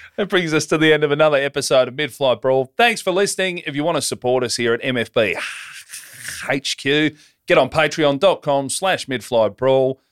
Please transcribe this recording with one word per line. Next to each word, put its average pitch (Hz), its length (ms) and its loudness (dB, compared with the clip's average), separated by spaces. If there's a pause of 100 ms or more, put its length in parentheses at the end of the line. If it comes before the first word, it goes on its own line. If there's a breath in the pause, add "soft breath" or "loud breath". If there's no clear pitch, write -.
(180 loud breath)
That 202 100 -2
brings 175 240 0
us 151 140 0
to 170 100 0
the 156 160 4
end 151 120 4
of 147 60 -2
another 147 280 4
episode 139 500 0
of 131 60 -12
Mid-Flight 131 480 -2
Brawl. 131 340 0
Thanks 233 240 2
for - 120 -2
listening. 190 520 -2
If 151 100 -8
you 143 80 -2
want 165 140 -2
to 135 60 -2
support 127 420 -2
us 113 120 -4
here 117 180 0
at 117 80 -4
M 127 160 -2
F 110 120 -4
B 107 240 2 (1160 loud breath)
H 139 260 -4
Q, 151 400 0 (300 soft breath)
get 175 100 4
on 131 140 4
patreon 151 500 0
dot 175 220 2
com 143 260 -2
slash 180 380 -4
midflightbrawl. 131 920 0 (160)